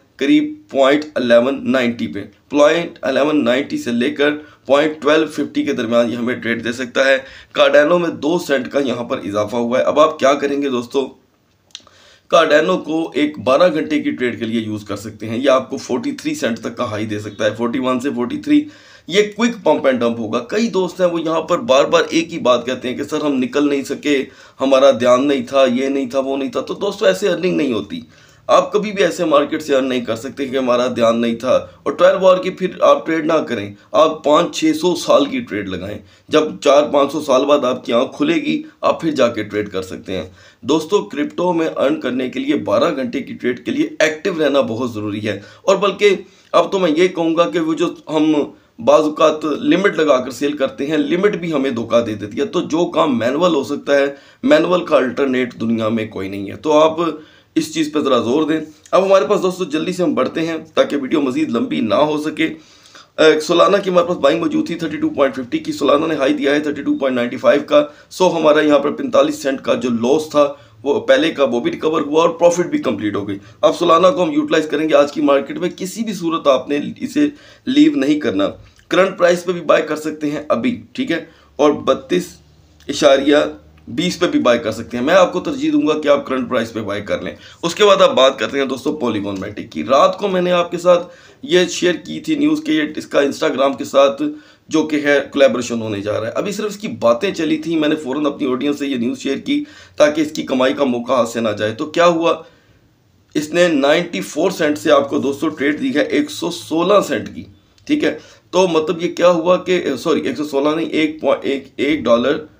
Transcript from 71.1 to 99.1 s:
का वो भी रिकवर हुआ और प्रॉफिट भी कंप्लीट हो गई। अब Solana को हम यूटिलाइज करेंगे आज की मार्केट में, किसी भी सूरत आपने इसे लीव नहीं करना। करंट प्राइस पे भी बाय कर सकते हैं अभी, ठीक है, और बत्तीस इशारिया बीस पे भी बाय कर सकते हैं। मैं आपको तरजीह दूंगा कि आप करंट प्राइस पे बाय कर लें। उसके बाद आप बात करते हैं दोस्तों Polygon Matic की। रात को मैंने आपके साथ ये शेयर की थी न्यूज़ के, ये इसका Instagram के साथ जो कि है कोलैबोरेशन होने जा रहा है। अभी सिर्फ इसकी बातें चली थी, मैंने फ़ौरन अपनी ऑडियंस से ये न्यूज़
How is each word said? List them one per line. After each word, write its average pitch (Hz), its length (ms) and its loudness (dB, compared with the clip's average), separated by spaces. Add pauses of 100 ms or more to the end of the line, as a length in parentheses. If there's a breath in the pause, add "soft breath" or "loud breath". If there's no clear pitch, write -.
का 139 140 0
वो 120 160 0
भी 170 80 -2
रिकवर 156 320 -2
हुआ 147 200 0
और 170 120 4
प्रॉफिट 170 340 2
भी 147 120 -2
कंप्लीट 104 360 -2
हो 101 100 -4
गई। 98 140 -8 (240 loud breath)
अब 151 140 4
Solana 170 380 4
को 175 80 0
हम 156 80 -2
यूटिलाइज 151 340 0
करेंगे 151 300 0
आज 143 160 4
की 156 120 -6
मार्केट 139 340 2
में, 175 140 -2
किसी 190 320 -8
भी 220 120 -6
सूरत 165 340 -2
आपने 139 280 2 (240)
इसे 147 300 0 (360 loud breath)
लीव 147 300 4
नहीं 147 220 0
करना। 98 280 0 (440 soft breath)
करंट 185 260 2
प्राइस 175 260 2
पे 180 100 -2
भी 175 100 -8
बाय 151 200 4
कर 151 140 -6
सकते 151 300 -6
हैं 151 200 -6
अभी, 120 320 -2 (160)
ठीक 131 160 -4
है, 165 160 -6 (320 loud breath)
और 147 140 4
बत्तीस 135 640 -2 (500)
इशारिया 143 640 4 (380)
बीस 170 300 -4
पे 175 100 0
भी 147 120 0
बाय 120 180 4
कर 110 140 -4
सकते 110 260 -8
हैं। 123 60 -4
मैं 160 100 0
आपको 180 260 4
तरजीह 151 320 -4
दूंगा 147 220 2
कि 151 160 -4
आप 143 160 4
करंट 131 240 -4
प्राइस 117 220 -2
पे 110 100 -6
बाय 101 200 -6
कर 92 220 -4
लें। - 120 -8 (280 loud breath)
उसके 170 200 0
बाद 190 180 6
आप 175 100 6
बात 131 280 4
करते 175 180 -2
हैं 135 100 0
दोस्तों 131 320 -4
Polygon 101 380 -2
Matic 98 320 -10
की। 78 140 -6
रात 170 360 4
को 202 80 -4
मैंने 180 260 0
आपके 175 240 -2
साथ 175 280 4 (400 loud breath)
ये 175 220 2
शेयर 170 300 -2
की 156 220 -12
थी 156 160 -2
न्यूज़ 151 260 0
के, 156 100 -4
ये 151 260 0
इसका - 240 -2
Instagram 135 560 0
के 139 80 -6
साथ 139 380 2 (460 loud breath)
जो 156 140 2
कि 151 160 -2
है 143 240 2
कोलैबोरेशन 123 580 2
होने 104 200 -4
जा 101 100 -6
रहा 104 140 -4
है। 117 80 -6
अभी 185 200 -4
सिर्फ 208 160 -6
इसकी - 180 -10 (120)
बातें 117 340 2
चली 156 240 -2
थी, 165 180 -4
मैंने 151 200 0
फ़ौरन 147 300 -4
अपनी 143 220 -4
ऑडियंस 143 320 -2
से 139 80 -4
ये 135 100 -4
न्यूज़ 127 220 -4